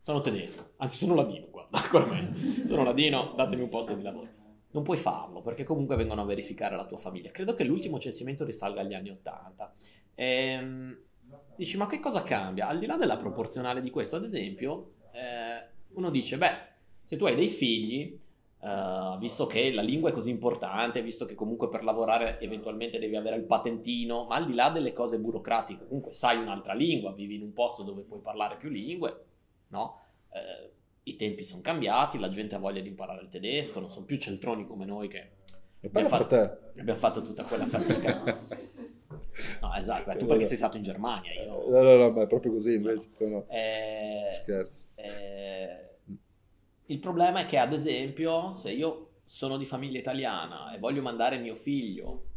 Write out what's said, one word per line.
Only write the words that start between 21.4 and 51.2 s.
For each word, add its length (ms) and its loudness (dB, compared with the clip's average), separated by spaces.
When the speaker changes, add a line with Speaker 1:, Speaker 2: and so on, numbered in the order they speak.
Speaker 1:
per 160 -4
lavorare 560 2
eventualmente 580 -6
devi 160 -2
avere 220 -2
il 60 -2
patentino, 840 0
ma 100 0
al 120 0
di 80 0
là 160 6
delle 200 0
cose 280 -2
burocratiche, 680 -2
comunque 260 -6
sai 240 4
un'altra 360 -4
lingua, 400 0
vivi 220 -8
in 80 -8
un 100 -12
posto 300 0
dove 180 -8
puoi 180 -14
parlare 380 -4
più 120 -10
lingue, 540 -4
no? 300 -6
Eh, 380 -10
i 100 -8
tempi 260 -4
sono 180 -12
cambiati, 560 2
la 120 -2
gente 260 -6
ha 20 -6
voglia 240 -4
di 60 -10
imparare 340 -12
il 80 -18
tedesco, 500 -4
non 120 -10
sono 160 -14
più 100 -2
celtroni 480 -4
come 200 -10
noi 220 -6
che 100 -10
Speaker 2:
E 60 -10
Speaker 1:
abbiamo 220 4
Speaker 2:
parla 160 4
Speaker 1:
fatto, 100 6
Speaker 2:
per 380 4
te. 60 -14
Speaker 1:
abbiamo 200 -2
fatto 220 4
tutta 220 -8
quella 240 -2
fatica." 560 2
Speaker 2:
<laughs> 500 -4
Speaker 1:
No, 140 -2
esatto, 340 -2
beh, 80 -2
tu 60 0
Speaker 2:
Eh, 40 2
Speaker 1:
perché 160 8
Speaker 2:
no. 40 4
Speaker 1:
sei 100 0
stato 200 0
in 60 -4
Germania, 500 -4
io 360 -4
Speaker 2:
No, 120 10
no, 160 12
no, 140 12
ma 120 6
è 40 6
proprio 260 4
così, 260 4
Speaker 1:
No. 100 0
Speaker 2:
invece, 280 -2
poi 120 2
no. 200 -4
Speaker 1:
Eh, 840 -2
Speaker 2:
Scherzo. 400 -4
Speaker 1:
eh, 920 -8
il 140 -6
problema 420 4
è 40 -2
che, 120 2
ad 160 6
esempio, 800 0
se 200 -6
io 380 -2
sono 320 -4
di 80 -4
famiglia 340 -6
italiana 760 -4
e 60 -12
voglio 220 0
mandare 360 2